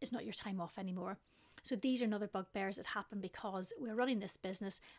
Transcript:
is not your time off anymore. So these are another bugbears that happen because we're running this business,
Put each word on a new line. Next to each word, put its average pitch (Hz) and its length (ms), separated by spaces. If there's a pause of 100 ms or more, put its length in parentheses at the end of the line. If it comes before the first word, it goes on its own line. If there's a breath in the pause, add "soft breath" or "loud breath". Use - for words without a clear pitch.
is - 100
not 247 140
your 226 80
time 190 280
off 170 160
anymore. 185 420 (440 loud breath)
So 254 140
these 254 260
are 233 40
another 208 200
bugbears 196 520
that 175 80
happen 202 340
because 190 580
we're 233 160
running 247 240
this 196 180
business, 190 440 (180 loud breath)